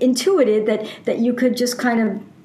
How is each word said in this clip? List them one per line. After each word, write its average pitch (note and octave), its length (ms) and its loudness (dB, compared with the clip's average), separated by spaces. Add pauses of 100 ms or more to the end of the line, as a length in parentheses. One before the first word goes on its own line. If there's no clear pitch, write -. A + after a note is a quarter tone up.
intuited B3 640 2
that, G#3+ 260 -2 (140)
that G#3 140 -4
you A#3+ 160 2
could B3 200 0
just B3 240 -2
kind A#3 220 0
of G#3 220 -2 (220)